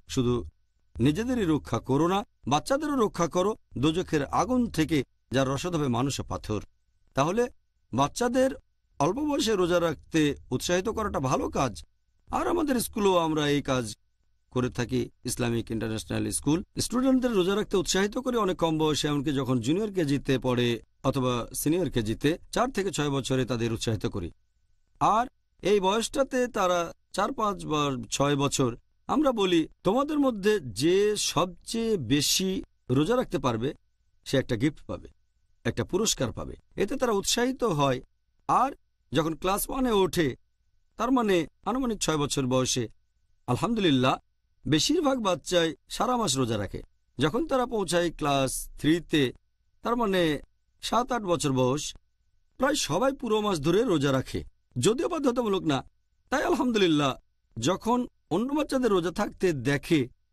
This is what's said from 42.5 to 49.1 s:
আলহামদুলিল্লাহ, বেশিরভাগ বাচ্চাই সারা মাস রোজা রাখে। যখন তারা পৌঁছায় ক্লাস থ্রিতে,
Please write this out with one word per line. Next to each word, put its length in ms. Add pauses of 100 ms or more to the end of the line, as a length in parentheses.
আলহামদুলিল্লাহ, 680 (500)
বেশিরভাগ 520
বাচ্চাই 560 (140)
সারা 280
মাস 200
রোজা 220
রাখে। 240 (360)
যখন 280
তারা 200
পৌঁছায় 440
ক্লাস 680
থ্রিতে, 540 (500)